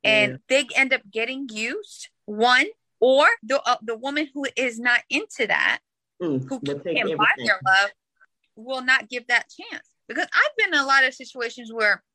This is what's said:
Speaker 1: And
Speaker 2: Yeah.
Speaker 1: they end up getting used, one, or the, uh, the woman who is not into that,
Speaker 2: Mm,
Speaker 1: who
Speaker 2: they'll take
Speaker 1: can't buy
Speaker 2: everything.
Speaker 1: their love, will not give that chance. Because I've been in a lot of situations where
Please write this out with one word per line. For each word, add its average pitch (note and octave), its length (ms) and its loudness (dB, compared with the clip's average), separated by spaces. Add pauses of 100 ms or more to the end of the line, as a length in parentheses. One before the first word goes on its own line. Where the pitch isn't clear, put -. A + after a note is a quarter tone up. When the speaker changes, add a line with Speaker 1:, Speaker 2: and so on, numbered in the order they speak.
Speaker 1:
And G#3+ 280 2
Speaker 2:
Yeah. C3 40 -12 (260)
Speaker 1:
they B3+ 140 -8
end C4+ 160 2
up B3+ 80 -2 (100)
getting B3+ 400 -6
used, A#3+ 580 -8 (180)
one, B3 400 4 (340)
or C4+ 260 6 (160)
the, C4 260 0
uh, B3 140 2
the A3 140 -6
woman C#4 360 -4
who C#4+ 140 -6 (100)
is A#3+ 220 -2
not A#3+ 220 2 (100)
into C4+ 380 -4
that, - 320 0 (420)
Speaker 2:
Mm, C3+ 260 -2
Speaker 1:
who C4 140 -6
Speaker 2:
they'll C#3+ 160 -4
take E3+ 200 -4
Speaker 1:
can't G#3 200 -2
buy - 140 2
Speaker 2:
everything. - 140 -4
Speaker 1:
their G3 200 0
love, G3 240 4 (640)
will B3+ 280 -10
not B3+ 260 0
give A#3+ 180 -10
that A#3+ 220 0
chance. - 400 -16 (180)
Because C4+ 260 -4
I've C#5 240 2
been G#4 180 0
in D4 40 4
a C4+ 80 0
lot C4+ 180 4
of C4 100 0
situations A#3+ 580 -10
where G#3 320 0 (100)